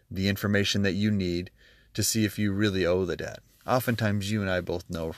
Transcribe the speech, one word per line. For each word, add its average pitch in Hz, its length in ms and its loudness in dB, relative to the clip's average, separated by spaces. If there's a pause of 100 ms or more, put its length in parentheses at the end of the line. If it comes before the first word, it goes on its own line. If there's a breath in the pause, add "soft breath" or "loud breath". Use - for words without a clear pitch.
(120)
the 95 160 -2
information 101 540 2
that 98 140 2
you 104 160 2
need 90 380 -2 (440 soft breath)
to 107 100 -2
see 110 220 2
if 98 120 -2
you 104 140 0
really 98 340 2
owe 90 200 4
the 82 100 -2
debt. - 240 -8 (260)
Oftentimes, 110 640 0
you 107 120 0
and 95 80 0
I 90 100 2
both 85 300 -4
know 82 280 -4